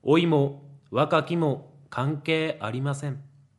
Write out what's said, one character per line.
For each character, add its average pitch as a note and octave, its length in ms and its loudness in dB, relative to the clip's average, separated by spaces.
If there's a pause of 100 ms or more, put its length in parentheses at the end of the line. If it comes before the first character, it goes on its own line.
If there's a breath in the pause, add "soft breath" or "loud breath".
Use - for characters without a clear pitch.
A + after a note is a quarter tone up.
老 D3+ 140 4
い E3+ 100 4
も C#3 360 2 (280)
若 D3+ 320 2
き E3+ 140 -4
も D3+ 360 -2 (160)
関 C#3+ 280 -2
係 D#3+ 440 -2
あ G#2+ 80 -6
り B2 120 -6
ま C#3 140 -4
せ C#3+ 140 -8
ん。 - 140 -10 (360)